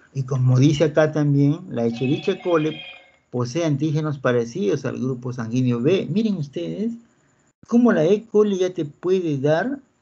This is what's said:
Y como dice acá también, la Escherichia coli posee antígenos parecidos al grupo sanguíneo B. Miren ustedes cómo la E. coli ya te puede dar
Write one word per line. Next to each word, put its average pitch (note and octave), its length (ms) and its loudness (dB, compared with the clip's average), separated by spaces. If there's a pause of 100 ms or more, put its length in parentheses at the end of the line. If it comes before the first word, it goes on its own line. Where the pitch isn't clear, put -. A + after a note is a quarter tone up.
(120)
Y C3+ 100 -6
como B2+ 340 2
dice D3 280 4
acá D3+ 260 2
también, D3 480 2 (100)
la B2 160 -4
Escherichia C3+ 560 -2
coli D#3 360 0 (560)
posee B2 320 -2
antígenos D3+ 540 -2
parecidos C3+ 640 0
al A#2 160 -6
grupo B2 320 -4
sanguíneo B2 480 -2
B. F3 280 0
Miren G3+ 280 -2
ustedes E3+ 560 -6 (720)
cómo A#3+ 240 4
la E3 140 4
E. G#3 220 2
coli G#3 320 2
ya F3+ 140 0
te E3 120 -4
puede E3 560 -2
dar E3+ 400 0 (220)